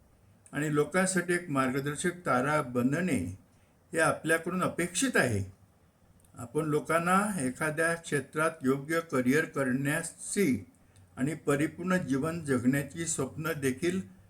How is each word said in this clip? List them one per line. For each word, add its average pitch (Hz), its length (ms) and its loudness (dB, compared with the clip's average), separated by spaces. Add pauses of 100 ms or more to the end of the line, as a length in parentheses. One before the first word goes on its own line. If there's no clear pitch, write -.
(520)
आणि 147 240 -2
लोकांसाठी 180 580 2
एक 175 160 -2
मार्गदर्शक 139 600 0 (140)
तारा 143 360 2
बनणे 123 800 0 (540)
हे 165 60 0
आपल्याकडून 165 640 0
अपेक्षित 180 520 0
आहे. 110 480 0 (760)
आपण 151 280 -4
लोकांना 170 800 2
एखाद्या 156 480 0
क्षेत्रात 156 580 -2 (120)
योग्य 143 360 2 (120)
करिअर 135 340 4
करण्याची 139 1200 -2 (520)
आणि 143 160 -2
परिपूर्ण 156 640 0
जीवन 156 480 -2
जगण्याची 139 600 0
स्वप्न 151 480 -4
देखील 160 480 0 (280)